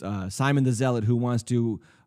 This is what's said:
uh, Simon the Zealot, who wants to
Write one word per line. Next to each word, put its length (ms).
uh, 280
Simon 340
the 80
Zealot, 320
who 120
wants 280
to 360